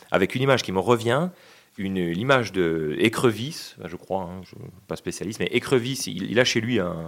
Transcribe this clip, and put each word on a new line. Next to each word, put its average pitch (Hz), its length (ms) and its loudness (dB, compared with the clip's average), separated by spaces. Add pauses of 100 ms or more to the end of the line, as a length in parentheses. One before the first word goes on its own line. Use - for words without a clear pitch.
(120)
avec 92 240 4
une 131 60 0
image 135 200 4
qui - 80 -8
me 95 80 0
revient, 117 520 2 (480)
une, 95 320 -2
l'image 117 420 2
de 80 460 0
Écrevisse, 113 840 0
je 90 120 -12
crois, 95 340 -6
hein, 92 120 -12
je 87 80 -20
suis - 80 -18 (280)
pas 82 80 -8
spécialiste, 90 460 -6
mais - 60 0
Écrevisse, 127 600 0
il, - 240 -6
il 104 80 0
a 127 60 6
chez 120 160 0
lui 117 180 0
un, 87 160 -2 (140)